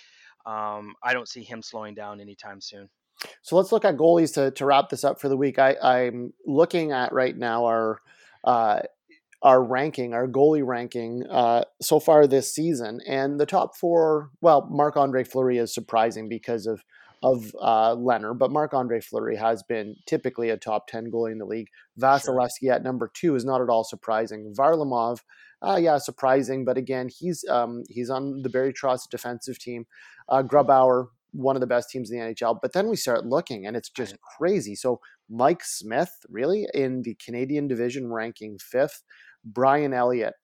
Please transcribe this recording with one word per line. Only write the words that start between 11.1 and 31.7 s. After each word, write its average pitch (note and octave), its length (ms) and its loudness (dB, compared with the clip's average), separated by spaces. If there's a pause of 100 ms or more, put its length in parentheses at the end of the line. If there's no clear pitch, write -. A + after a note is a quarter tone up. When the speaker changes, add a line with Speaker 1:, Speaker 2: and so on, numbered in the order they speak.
Speaker 2:
uh, A#2 360 4 (180)
so D3+ 180 4
far D3+ 260 8
this C3 280 2
season. B2+ 520 -4
And C#3 320 -2
the D3 60 2
top - 320 -2
four, D#3+ 540 2 (100)
well, D3+ 300 6
Marc-Andre C#3+ 540 2
Fleury B2+ 340 0
is A2+ 160 -2
surprising A2 560 -2
because A2+ 360 -6
of, A2 160 -4 (400)
of, B2 360 0
uh, A2+ 360 4
Leonard, A#2+ 440 -2
but C3 120 2
Marc-Andre C3 500 -2
Fleury A2+ 360 -6
has A2 260 0
been G#2+ 420 -6
typically A#2+ 460 -2
a G#2+ 80 -2
top G#2+ 300 -6
ten A2+ 220 -10
goalie A2+ 220 -4
in A2 60 -10
the G#2 80 -10
league. A2 220 -8 (300)
Speaker 1:
Sure. B2+ 120 0
Speaker 2:
Vasilevskiy B2+ 600 0
at B2 120 2
number B2 320 -6
two D#3+ 200 0
is A#2+ 120 -2
not C3 160 0
at A#2+ 80 0
all A2+ 120 2
surprising. G#2+ 720 -6
Varlamov, C3 640 0 (420)
uh, F#3+ 180 0
yeah, D#3+ 160 4
surprising, C3 720 0
but B2+ 100 0
again, B2+ 320 -4
he's, E3 400 -8
um, A#2+ 400 -2
he's A#2+ 220 -8
on C3+ 320 -6
the B2+ 80 -4
Barry B2+ 240 -2
Trotz B2+ 360 -4
defensive A#2+ 480 -10
team. A#2+ 280 -12 (420)
Uh, C3 140 2
Grubauer, C3 640 4 (260)
one C3+ 240 -2
of C3 40 -2
the B2+ 60 -2
best A#2+ 220 0